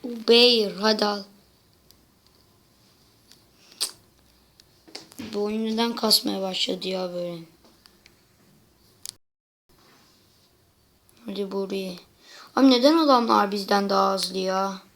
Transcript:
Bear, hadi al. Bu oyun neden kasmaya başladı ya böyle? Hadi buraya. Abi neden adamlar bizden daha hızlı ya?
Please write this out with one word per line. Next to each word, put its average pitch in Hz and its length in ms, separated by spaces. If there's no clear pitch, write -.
Bear, 233 600
hadi 214 340
al. 208 180
Bu 208 100
oyun 220 220
neden 226 300
kasmaya 208 460
başladı 185 460
ya 185 260
böyle? 175 300
Hadi 196 260
buraya. 190 420
Abi 262 160
neden 269 260
adamlar 226 540
bizden 202 380
daha 196 240
hızlı 185 240
ya? 190 440